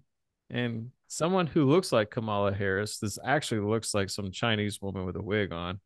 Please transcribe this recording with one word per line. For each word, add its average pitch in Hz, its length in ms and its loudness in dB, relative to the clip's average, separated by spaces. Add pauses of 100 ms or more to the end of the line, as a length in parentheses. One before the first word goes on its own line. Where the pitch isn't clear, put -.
(480)
and 120 420 -4 (180)
someone 175 380 0
who 147 180 4
looks 160 280 4
like 110 180 4
Kamala 101 420 0
Harris. 101 460 0
This 104 260 -4
actually 123 360 2
looks 107 340 0
like 98 160 0
some 101 200 -6
Chinese 104 500 -2
woman 95 240 -6
with 92 120 -4
a 98 60 -6
wig 101 300 0
on 87 340 -6